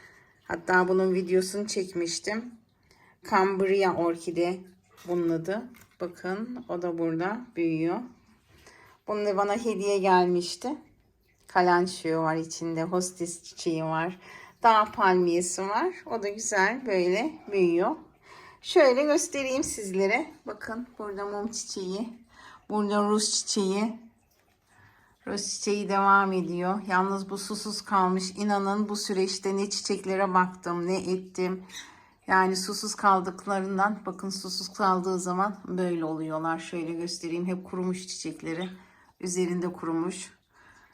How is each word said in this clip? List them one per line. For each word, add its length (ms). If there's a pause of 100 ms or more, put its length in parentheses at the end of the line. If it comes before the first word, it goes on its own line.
(440)
Hatta 440
bunun 260
videosunu 520
çekmiştim. 880 (760)
Cambria 640
orkide 640 (500)
bunun 200
adı. 340 (380)
Bakın 680
o 140
da 160
burada 420 (160)
büyüyor. 400 (1080)
Bunun 200
da 100
bana 200
hediye 420
gelmişti. 760 (720)
Kalançıyor 760
var 140
içinde. 460
Hostis 600
çiçeği 420
var. 340 (440)
Dağ 220
palmiyesi 840
var. 260 (120)
O 160
da 60
güzel 580
böyle 460 (200)
büyüyor. 440 (640)
Şöyle 400
göstereyim 600
sizlere. 640 (200)
Bakın 400 (120)
burada 260
mum 260
çiçeği. 580 (600)
Burada 400
Rus 220
çiçeği. 800 (1160)
Rus 240
çiçeği 380
devam 440
ediyor. 560
Yalnız 420
bu 80
susuz 440
kalmış. 480
İnanın 580
bu 80
süreçte 600
ne 140
çiçeklere 640
baktım, 520
ne 100
ettim. 640 (640)
Yani 300
susuz 380
kaldıklarından, 1120
bakın 240
susuz 420
kaldığı 460
zaman 380 (120)
böyle 360
oluyorlar. 540
Şöyle 340
göstereyim. 540
Hep 180
kurumuş 440
çiçekleri. 600 (520)
Üzerinde 520
kurumuş. 580 (640)